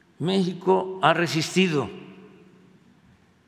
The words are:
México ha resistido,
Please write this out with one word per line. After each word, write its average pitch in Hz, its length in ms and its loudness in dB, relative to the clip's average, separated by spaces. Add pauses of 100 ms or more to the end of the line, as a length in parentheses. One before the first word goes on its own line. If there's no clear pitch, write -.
(180)
México 185 840 0
ha 156 120 6
resistido, 160 760 0 (1600)